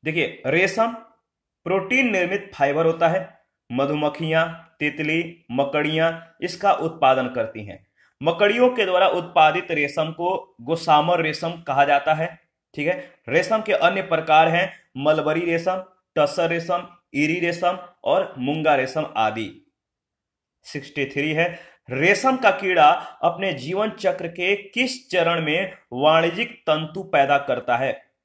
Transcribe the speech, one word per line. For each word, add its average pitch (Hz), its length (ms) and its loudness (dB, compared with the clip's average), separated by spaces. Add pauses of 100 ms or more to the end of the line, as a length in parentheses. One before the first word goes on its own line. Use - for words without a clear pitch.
देखिए, 160 400 -4
रेशम 185 420 0 (760)
प्रोटीन 214 480 0
निर्मित 185 440 -2
फाइबर 143 300 2
होता 165 220 2
है। 175 380 -4 (260)
मधुमक्खियां, 151 760 -2 (320)
तितली, 156 720 -4
मकड़ियां 151 800 -2 (100)
इसका 180 320 0
उत्पादन 131 540 2
करती 113 380 -6
हैं। 92 220 -18 (360)
मकड़ियों 208 460 4
के 233 160 0
द्वारा 180 220 4
उत्पादित 170 640 2
रेशम 156 400 -2
को 175 500 -6
गोसामर 160 600 2
रेशम 165 400 -4
कहा 139 240 2
जाता 143 280 2
है। 160 260 -4 (360)
ठीक 147 120 -4
है, 180 260 -6 (160)
रेशम 185 320 0
के 214 120 -2
अन्य 185 280 2
प्रकार 160 460 4
हैं 175 260 0 (240)
मलबरी 156 480 0
रेशम, 175 380 -2 (340)
टसर 165 320 0
रेशम, 170 380 -4 (260)
इरी 151 260 -2
रेशम 170 400 -2 (240)
और 180 340 0
मूंगा 147 380 0
रेशम 131 420 -4
आदि। 110 440 -4 (1000)
सिक्सटी 139 420 -8
थ्री 151 280 -4
है, 170 260 -2 (300)
रेशम 202 480 2
का 233 140 4
कीड़ा 185 380 4 (340)
अपने 170 300 -2
जीवन 180 360 -4
चक्र 180 380 -4
के 180 280 -2
किस - 540 -6
चरण 170 320 2
में 165 360 -2 (160)
वाणिज्यिक 165 600 2
तंतु 160 500 -4
पैदा 143 340 2
करता 123 400 -2
है? 131 340 -6 (140)